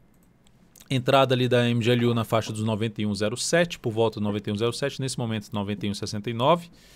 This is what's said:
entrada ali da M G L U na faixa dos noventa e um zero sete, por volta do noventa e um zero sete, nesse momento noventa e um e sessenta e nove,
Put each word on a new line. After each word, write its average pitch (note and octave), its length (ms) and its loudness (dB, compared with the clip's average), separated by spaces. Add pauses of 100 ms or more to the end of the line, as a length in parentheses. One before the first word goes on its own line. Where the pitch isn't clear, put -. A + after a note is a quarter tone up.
(880)
entrada C3 460 4
ali B2 140 2
da A#2+ 200 4
M A#2+ 140 2
G A2+ 80 4
L A#2+ 160 4
U A#2 80 2
na A#2 80 0
faixa A2 300 0
dos G#2+ 100 -6
noventa A2 400 -2
e G#2+ 40 -2
um G#2 100 0
zero G#2+ 200 -2
sete, E3+ 440 0
por B2 100 -2
volta A2 300 0
do - 20 -2
noventa G#2 260 -2
e G#2 40 -2
um G#2 40 -2
zero A2+ 160 0
sete, - 280 -4
nesse C3 180 -4
momento A2 340 -4
noventa G2+ 340 -4
e - 20 0
um G2+ 40 -2
e G2+ 40 -6
sessenta G#2+ 340 -8
e - 20 -6
nove, D3+ 380 2 (240)